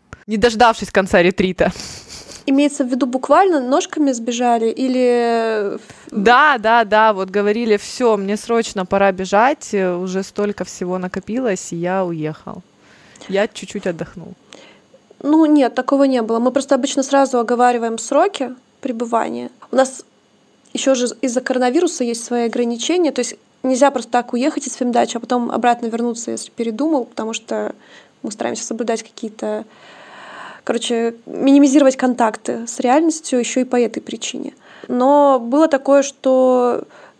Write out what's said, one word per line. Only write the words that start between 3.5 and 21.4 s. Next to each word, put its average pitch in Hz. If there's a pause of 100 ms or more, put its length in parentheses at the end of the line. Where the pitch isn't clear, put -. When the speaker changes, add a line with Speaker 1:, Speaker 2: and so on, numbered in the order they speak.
Speaker 2:
ножками 277
сбежали 233
или 233 (340)
Speaker 1:
Да, 247
да, 226
да, 214
вот 190
говорили: 208
«Всё, 226
мне 202
срочно 226
пора 196
бежать, 202
э, 185
уже 185
столько 208
всего 180
накопилось, 196
и -
я 180
уехал. 156 (640)
Я 196
чуть-чуть -
отдохнул». 170 (880)
Speaker 2:
Ну, 311
нет, 294
такого 277
не 262
было. 226
Мы 247
просто 269
обычно 269
сразу 269
оговариваем 233
сроки 285 (300)
пребывания. 233 (220)
У -
нас 254 (680)
ещё 269
же 247 (140)
из-за 254